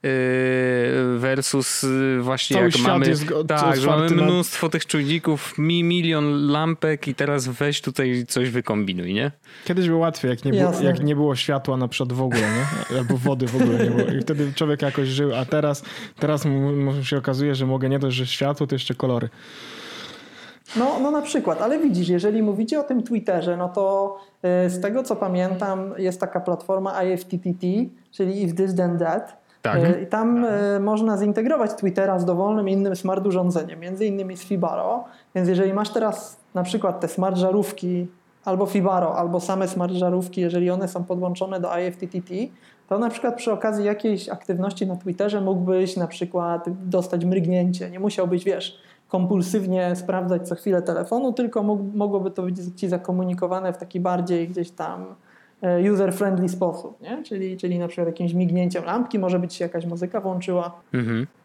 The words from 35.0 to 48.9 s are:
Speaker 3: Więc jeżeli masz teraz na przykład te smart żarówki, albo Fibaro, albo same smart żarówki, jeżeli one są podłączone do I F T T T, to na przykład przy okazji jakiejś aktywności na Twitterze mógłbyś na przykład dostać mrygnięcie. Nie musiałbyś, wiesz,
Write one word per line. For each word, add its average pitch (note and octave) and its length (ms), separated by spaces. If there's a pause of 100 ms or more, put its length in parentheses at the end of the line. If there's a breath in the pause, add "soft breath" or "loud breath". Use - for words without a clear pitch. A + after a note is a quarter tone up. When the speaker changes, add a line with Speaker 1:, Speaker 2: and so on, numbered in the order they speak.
Speaker 3:
Więc F#3 140
jeżeli F#3+ 240
masz G#3 180
teraz A3 500 (140)
na F#3 80
przykład F#3 380
te E3+ 80
smart F#3 300
żarówki, F3+ 680 (380)
albo F#3+ 220
Fibaro, F#3 500
albo F3 240
same F#3+ 280
smart F3+ 240
żarówki, F3+ 480
jeżeli F3 300
one F#3 180
są F3+ 160
podłączone F3+ 560
do F3 180
I F3+ 40
F F3+ 140
T F3+ 100
T F3+ 160
T, F3+ 120 (540 soft breath)
to G3 100
na A#3 120
przykład A#3+ 260
przy A#3 160
okazji G#3+ 320
jakiejś G#3 440
aktywności F#3+ 580
na F3+ 100
Twitterze G3 440
mógłbyś F#3 560
na F3 100
przykład E3+ 580 (240)
dostać F3+ 360
mrygnięcie. F3+ 680
Nie F#3 100
musiałbyś, F#3 440
wiesz, - 340 (300 loud breath)